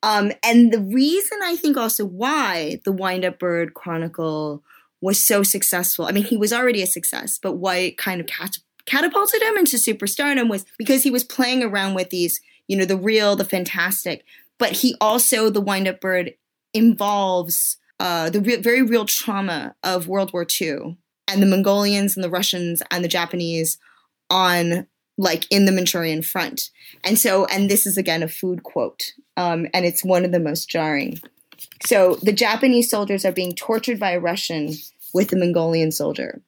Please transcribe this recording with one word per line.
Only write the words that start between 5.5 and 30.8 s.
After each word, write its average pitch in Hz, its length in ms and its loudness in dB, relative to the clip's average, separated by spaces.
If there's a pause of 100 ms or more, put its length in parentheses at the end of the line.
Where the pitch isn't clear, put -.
I - 60 -2
mean, 202 120 2
he 226 140 0
was 208 120 2
already 240 300 0
a 185 60 0
success, - 520 -6
but 190 180 -6
why 180 200 -2
it 180 220 -2
kind 180 240 -4
of - 40 -8
cat-, - 300 -8 (300)
catapulted 403 560 2
him 440 160 2
into 320 180 2
superstardom 233 720 0
was 196 160 -2 (140)
because 269 240 2
he 285 80 2
was 240 120 0
playing 254 400 0
around 196 300 -2
with 185 160 -2
these, 175 320 -2 (280)
you 190 100 -2
know, 190 80 2
the 190 100 0
real, 208 400 2
the 196 80 -2
fantastic. 180 800 -4 (340)
But 226 140 0
he 247 260 0
also, 220 520 2
the 208 100 0
Wind-Up 190 400 -2
Bird 185 320 -2 (400)
involves, 202 1040 2 (220)
uh, 170 320 0
the 208 100 0
re-, 226 160 2
very 233 260 2
real 226 220 2
trauma 196 680 -4 (100)
of 180 240 -2
World 190 240 -2
War 170 140 -4
Two 165 500 -4 (320)
and 196 140 2
the 196 40 6
Mongolians 196 680 2
and 190 80 -6
the 170 60 -4
Russians 175 600 -2
and 180 140 -2
the 170 40 -2
Japanese 170 680 -2 (540)
on, 180 560 2 (320)
like, 175 320 0
in 202 160 6
the 190 60 4
Manchurian 170 500 -2
front. - 480 -6 (340)
And 196 140 2
so, 190 280 4
and 196 240 0
this 202 160 2
is 196 120 -2
again 165 240 0
a 160 60 -4
food 180 340 -6
quote, - 500 -6 (240)
um, 170 380 -2
and 180 100 0
it's 170 200 -2
one 185 200 4
of 175 80 0
the 175 80 2
most 156 280 -4
jarring. 156 520 -2 (680)